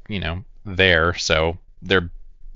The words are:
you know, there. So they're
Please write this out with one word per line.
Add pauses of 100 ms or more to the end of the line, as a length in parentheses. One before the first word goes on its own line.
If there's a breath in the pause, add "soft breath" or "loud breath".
you
know, (220)
there.
So (240)
they're (440)